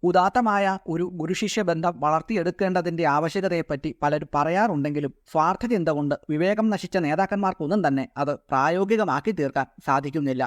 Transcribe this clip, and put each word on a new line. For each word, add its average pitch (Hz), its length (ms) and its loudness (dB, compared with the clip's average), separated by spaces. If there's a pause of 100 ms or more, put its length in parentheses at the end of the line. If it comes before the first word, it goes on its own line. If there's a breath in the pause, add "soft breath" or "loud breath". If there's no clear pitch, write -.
ഉദാത്തമായ 196 640 2 (220)
ഒരു 165 160 -2 (100)
ഗുരുശിഷ്യ 180 480 -4
ബന്ധം 170 340 0
വളർത്തിയെടുക്കേണ്ടതിൻ്റെ 170 1080 0
ആവശ്യകതയെപ്പറ്റി 160 880 0
പലരും 147 360 -2
പറയാറുണ്ടെങ്കിലും 147 800 0 (140)
സ്വാർത്ഥചിന്ത 175 640 0
കൊണ്ട് 147 240 0 (140)
വിവേകം 190 400 0
നശിച്ച 196 300 -2
നേതാക്കന്മാർക്കൊന്നും 185 840 0
തന്നെ 135 220 0 (120)
അത് 143 160 -2 (120)
പ്രായോഗികമാക്കി 175 880 0
തീർക്കാൻ 139 360 -2 (160)
സാധിക്കുന്നില്ല. 139 640 0